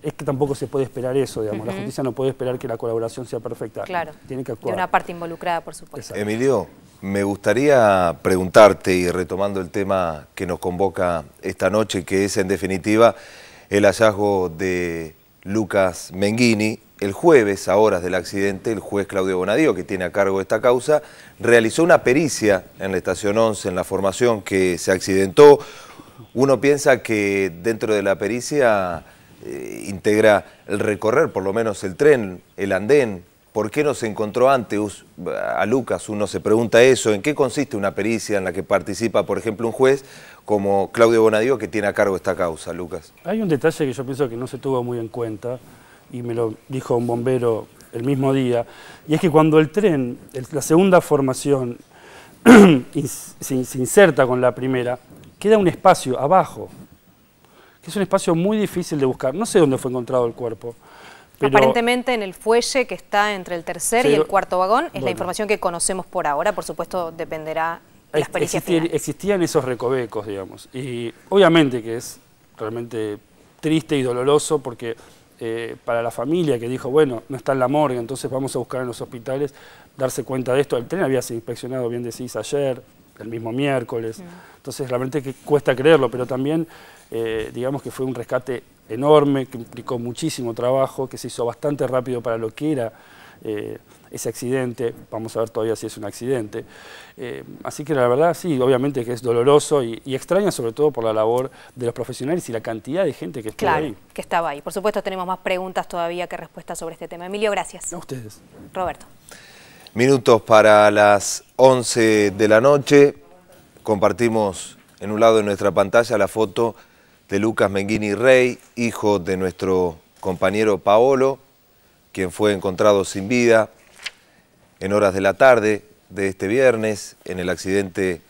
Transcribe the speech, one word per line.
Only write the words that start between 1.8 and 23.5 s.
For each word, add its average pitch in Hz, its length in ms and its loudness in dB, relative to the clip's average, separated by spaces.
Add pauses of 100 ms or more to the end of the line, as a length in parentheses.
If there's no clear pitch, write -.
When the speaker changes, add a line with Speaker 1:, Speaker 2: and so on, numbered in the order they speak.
Speaker 1:
justicia 135 200 -8
no 127 100 -4
puede 131 180 -2
esperar 127 280 -6
que - 80 -10
la 113 100 -6
colaboración 113 480 -6
sea 120 140 -10
perfecta. 113 440 -10
Speaker 2:
Claro, 165 300 -8 (140)
Speaker 1:
Tiene 131 160 -10
que 123 100 -10
Speaker 2:
de - 20 -6
Speaker 1:
actuar. - 200 -6
Speaker 2:
una 185 140 -4
parte - 240 0
involucrada, 170 480 -8
por 160 140 -18
supuesto. - 400 -16
Speaker 1:
Exacto. 101 60 -6
Speaker 3:
Emilio, 107 460 0 (360)
me 98 220 -2
gustaría 104 1000 4
preguntarte, 92 720 6
y 90 160 0
retomando 95 500 -4
el 85 100 -10
tema 92 640 -4
que 95 120 -8
nos 87 140 -6
convoca 90 640 -2 (180)
esta 95 280 -2
noche, 104 340 -2
que 98 200 0
es 98 120 -4
en 95 100 0
definitiva 98 680 2 (520)
el 101 160 2
hallazgo 101 640 2
de 85 680 -6 (280)
Lucas 95 720 -2
Mengini. 107 640 0 (220)
El 101 120 -4
jueves, 110 560 4
a 95 80 2
horas 101 260 2
del 90 120 -4
accidente, 98 580 -4
el 101 80 -4
juez 101 260 -4
Claudio 95 320 -2
Bonadío, 110 360 2
que 90 80 -6
tiene 92 220 -6
a 85 80 -6
cargo 98 280 0
esta 110 200 -2
causa, 127 420 2 (380)
realizó 117 420 4
una 170 220 4
pericia 123 600 2 (140)
en 95 140 -6
la 92 60 -2
estación 101 400 -2
once, 110 300 0